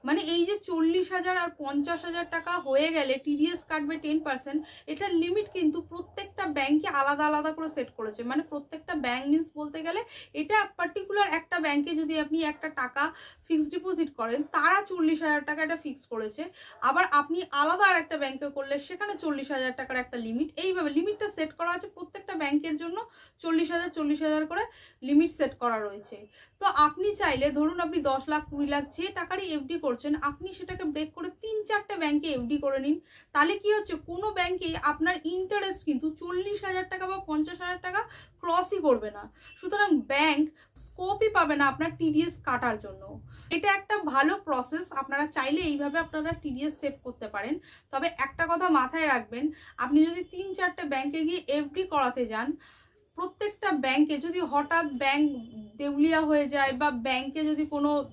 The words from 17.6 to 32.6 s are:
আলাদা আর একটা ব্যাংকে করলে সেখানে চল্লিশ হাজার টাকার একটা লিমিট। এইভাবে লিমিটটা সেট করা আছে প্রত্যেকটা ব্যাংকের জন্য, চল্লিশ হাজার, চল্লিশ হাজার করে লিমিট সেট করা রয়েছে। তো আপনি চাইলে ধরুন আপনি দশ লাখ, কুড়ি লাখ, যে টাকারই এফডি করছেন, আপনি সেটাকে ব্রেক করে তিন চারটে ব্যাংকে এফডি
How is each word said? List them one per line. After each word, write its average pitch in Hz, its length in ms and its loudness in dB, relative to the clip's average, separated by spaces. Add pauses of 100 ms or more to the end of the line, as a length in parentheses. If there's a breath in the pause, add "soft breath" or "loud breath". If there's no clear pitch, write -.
আলাদা 359 300 4
আর 359 120 6
একটা 320 200 -4
ব্যাংকে 269 340 -4
করলে 277 180 -4 (140)
সেখানে 403 240 -6 (120)
চল্লিশ 277 300 -2
হাজার 254 240 -2
টাকার 254 260 -6
একটা 254 120 -10 (100)
লিমিট। 254 220 -2 (160)
এইভাবে 359 320 2
লিমিটটা 415 400 0
সেট 311 220 -2
করা 339 180 0
আছে 359 100 -8 (100)
প্রত্যেকটা 403 380 -12 (100)
ব্যাংকের 294 400 0
জন্য, 339 140 -6 (440 loud breath)
চল্লিশ 330 320 2
হাজার, 349 220 0
চল্লিশ 294 300 0
হাজার 311 240 2
করে 370 120 -2 (460 loud breath)
লিমিট 311 300 6
সেট 269 140 2 (100)
করা 240 240 0
রয়েছে। 208 300 -12 (440 loud breath)
তো 403 60 2 (200)
আপনি 370 220 0 (120)
চাইলে 285 260 2 (120)
ধরুন 320 280 2
আপনি 330 120 -2 (120)
দশ 262 120 0 (100)
লাখ, 302 180 0
কুড়ি 285 240 -2
লাখ, 285 100 0 (120)
যে 339 100 -4 (120)
টাকারই 370 280 -4 (100)
এফডি 285 280 -4
করছেন, 277 280 0 (160)
আপনি 359 200 -6 (100)
সেটাকে 370 260 -8 (100)
ব্রেক 302 220 -4
করে 339 120 -6 (140)
তিন 440 140 -4 (120)
চারটে 415 340 -2
ব্যাংকে 294 340 2
এফডি 247 280 -2